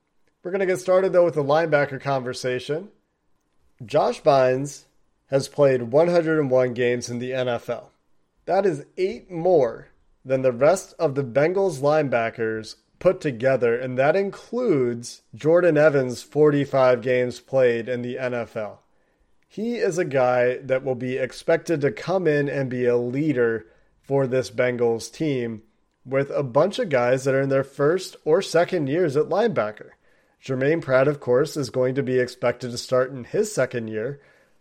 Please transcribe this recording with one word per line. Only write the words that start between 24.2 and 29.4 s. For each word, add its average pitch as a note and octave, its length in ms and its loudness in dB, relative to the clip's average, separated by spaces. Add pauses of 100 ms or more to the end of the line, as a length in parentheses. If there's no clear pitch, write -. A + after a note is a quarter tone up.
this A#2+ 240 -2
Bengals A#2+ 600 0
team A#2+ 520 -4 (420)
with C3+ 260 -2
a D3+ 120 -2
bunch C#3+ 360 0
of A3 120 -4
guys B2+ 340 2
that C3+ 100 0
are C3+ 60 2
in C#3 80 -2
their C3+ 160 0
first D#3+ 520 -2 (100)
or F3 160 4
second E3+ 460 0
years D3+ 280 0
at D3+ 140 0
linebacker. D#3 640 -2 (520)